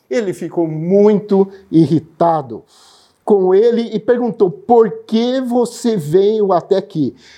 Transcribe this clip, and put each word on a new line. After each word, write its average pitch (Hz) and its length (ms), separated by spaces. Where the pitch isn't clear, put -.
ele 226 240
ficou 170 360
muito 196 800
irritado 151 920
com 190 280
ele 226 400
e 214 60
perguntou: 240 500
'Por 226 580
que 240 340
você 240 560
veio 196 560
até 180 240
aqui? 156 400